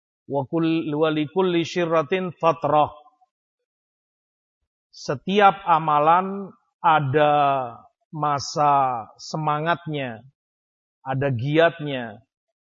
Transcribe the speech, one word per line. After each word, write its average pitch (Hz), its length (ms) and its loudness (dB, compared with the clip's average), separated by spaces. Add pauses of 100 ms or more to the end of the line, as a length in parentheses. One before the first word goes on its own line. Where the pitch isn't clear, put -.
(260)
wa 139 240 -4
kull-, 165 400 -2
wa 156 240 0
likulli 170 480 0
syirratin 165 720 -2
fatrah." 151 560 0 (2000)
Setiap 190 800 0
amalan 170 800 2 (320)
ada 147 520 4 (760)
masa 143 960 0 (160)
semangatnya, 151 1040 -4 (800)
ada 135 240 -2
giatnya, 135 960 -2 (420)